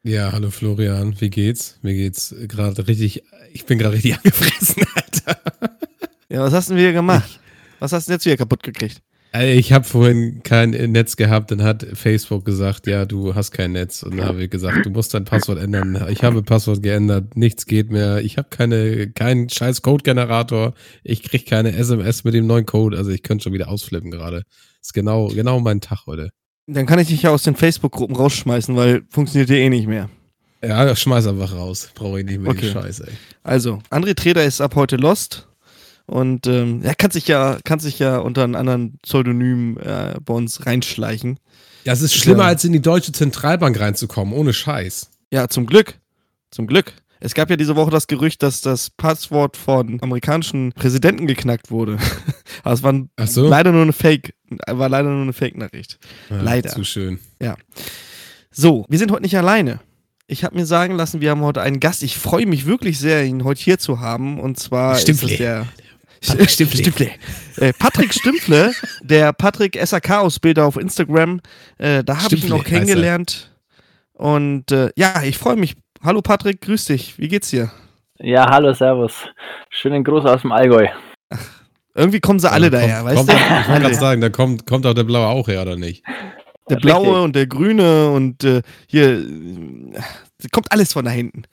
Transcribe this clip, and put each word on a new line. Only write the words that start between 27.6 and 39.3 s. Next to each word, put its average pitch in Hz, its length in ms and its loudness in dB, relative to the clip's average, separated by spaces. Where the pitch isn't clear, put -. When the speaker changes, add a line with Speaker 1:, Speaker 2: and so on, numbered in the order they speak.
Speaker 2:
rausschmeißen, 123 640 0
weil 123 320 4
funktioniert 139 420 0
ja 143 60 6
eh 131 120 4
nicht 117 200 0
mehr. 104 200 -6
Speaker 1:
Ja, 117 320 2
schmeiß 120 320 2
einfach 98 260 -4
raus. 92 440 -10
Brauch 98 200 -8
ich 98 80 -6
nicht 98 140 -6
mehr 98 140 -4
die 95 60 -2
Speaker 2:
Okay. 104 120 -4
Speaker 1:
Scheiße, 98 380 -10
ey. - 40 -16
Speaker 2:
Also, 113 380 -2
André 180 240 0
Treder 170 300 2
ist 139 160 -2
ab 139 160 -2
heute 139 180 2
lost. 147 540 -2
Und, 127 400 -2
ähm, 120 380 0
er 139 100 -2
kann 196 160 2
sich - 160 -6
ja, 135 380 2
kann 160 160 -2
sich 147 180 -8
ja 131 200 0
unter 123 260 -2
einem 120 100 -2
anderen 123 480 -2
Pseudonym, 123 800 0